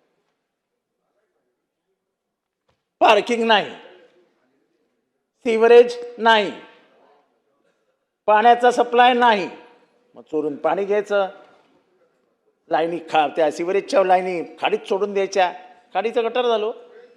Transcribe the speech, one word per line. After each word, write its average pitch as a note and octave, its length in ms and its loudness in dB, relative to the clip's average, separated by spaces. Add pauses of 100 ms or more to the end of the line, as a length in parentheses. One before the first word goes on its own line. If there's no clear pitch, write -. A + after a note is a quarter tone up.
(3000)
पार्किंग D4+ 460 2
नाही, G3 240 0 (1700)
सीवरेज A#3 600 4 (140)
नाही, G#3+ 340 2 (1700)
पाण्याचा A#3+ 440 4
सप्लाय A#3+ 420 2
नाही, A3+ 380 0 (640)
मग A#2 80 -20
चोरून D3+ 340 -6
पाणी E3+ 280 -4
घ्यायचं, G3+ 440 -2 (1400)
लाईनी E3 280 -4 (120)
खा-, D#3 260 0
त्या D3+ 160 0
सीवरेजच्या F#3+ 520 -2
लाईनी F#3 560 -2
खाडीत G3+ 280 -4
सोडून G3+ 260 -4
द्यायच्या, F#3+ 380 -2 (420)
खाडीचं A3+ 300 -4
गटार A#3+ 220 -4
झालं. A3 240 -2 (460)